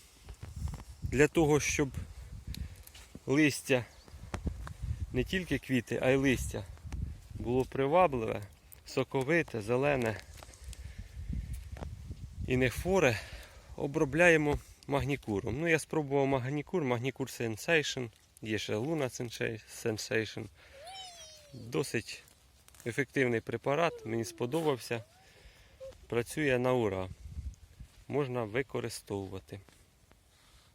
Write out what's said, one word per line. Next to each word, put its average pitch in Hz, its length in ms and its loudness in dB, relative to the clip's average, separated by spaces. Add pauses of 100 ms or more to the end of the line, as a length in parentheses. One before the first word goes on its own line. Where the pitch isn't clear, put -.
(1000)
Для 139 260 6
того, 151 320 6
щоб - 280 2 (1400)
листя, 135 580 4 (1300)
не 127 120 2
тільки 170 340 -2
квіти, 120 440 0
а 127 80 6
й 135 60 8
листя 127 480 2 (680)
було 120 300 0
привабливе, 135 800 2 (440)
соковите, 135 760 0
зелене 123 540 2 (2250)
і 127 80 2
не 127 140 4
хворе, 160 500 4 (560)
обробляємо 147 840 4 (280)
магнікуром. 123 760 0
Ну, 170 80 0
я 160 100 6
спробував 139 480 2
магнікур, 139 580 0
магнікур 123 440 0
Sensation, 123 840 0 (320)
є 107 160 0
ще 107 160 -2
Luna 127 540 -2 (560)
Sensation. 110 640 -2 (1080)
Досить 120 680 -4 (640)
ефективний 120 540 2
препарат, 139 640 0
мені 113 180 0
сподобався, 123 800 -2 (1000)
працює 127 520 2
на 127 140 4
ура. 98 360 2 (1000)
Можна 123 360 0
використовувати. 101 1160 -4 (1160)